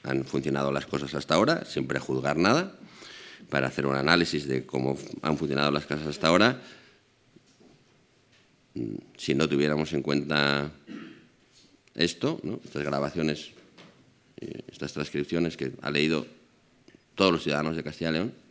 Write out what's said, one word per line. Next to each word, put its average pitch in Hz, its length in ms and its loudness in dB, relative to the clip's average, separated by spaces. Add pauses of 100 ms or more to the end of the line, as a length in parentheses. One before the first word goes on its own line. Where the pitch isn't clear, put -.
han 67 200 0
funcionado 69 480 0
las 69 140 -2
cosas 71 300 -4
hasta 71 180 -2
ahora, 113 320 4
sin 67 220 -4
prejuzgar 67 500 0
nada. 131 400 2 (720)
Para 67 180 2
hacer 69 200 -2
un 67 80 2
análisis 76 520 2
de 64 200 -2
cómo 67 320 -2 (240)
han 76 120 2
funcionado 71 360 0
las 73 160 -2
cosas 76 180 -4
hasta 76 220 0
ahora, 107 340 6 (2250)
mm, 55 180 -6 (240)
si - 160 -2
no 73 160 4
tuviéramos 76 440 2
en 69 100 0
cuenta 71 680 2 (1200)
esto, - 480 0
¿no? 104 200 -6
Estas 71 200 -6
grabaciones, 73 680 -2 (880)
eh, - 220 -12 (100)
estas - 220 -10
transcripciones 80 640 -2
que 65 140 -6 (100)
ha - 80 -6
leído 76 380 2 (880)
todos 95 160 6
los 80 100 2
ciudadanos 76 340 0
de 82 60 -4
Castilla 80 300 -4
y - 20 2
León 95 200 0 (160)